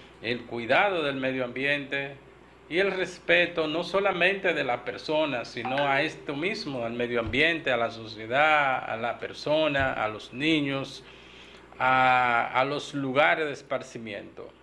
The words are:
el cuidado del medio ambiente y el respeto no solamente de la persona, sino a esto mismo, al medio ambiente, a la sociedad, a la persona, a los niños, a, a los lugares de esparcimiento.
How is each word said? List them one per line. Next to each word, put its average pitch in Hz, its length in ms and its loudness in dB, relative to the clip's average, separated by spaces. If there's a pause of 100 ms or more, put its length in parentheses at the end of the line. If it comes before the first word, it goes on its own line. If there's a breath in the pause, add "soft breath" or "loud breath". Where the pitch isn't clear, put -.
(220 loud breath)
el 113 200 -4
cuidado 156 600 2
del 139 140 -2
medio 131 280 -2
ambiente 139 680 -4 (560 loud breath)
y 165 100 0
el 196 100 2
respeto 170 760 0
no 156 160 -2
solamente 190 720 2
de 151 100 0
la 123 220 -2
persona, 143 600 -2
sino 135 420 -2
a 135 140 2
esto 151 340 -6
mismo, 143 480 -4
al 113 80 -4
medio 120 280 0
ambiente, 139 500 2
a 120 80 2
la 117 120 0
sociedad, 123 960 2
a 113 140 -6
la 117 200 -4
persona, 143 760 0
a 113 140 0
los 107 260 -10
niños, 139 680 -2 (760 loud breath)
a, 127 760 4
a 127 140 4
los 139 260 -4
lugares 147 540 2
de 143 60 -4
esparcimiento. 113 1000 -10 (100)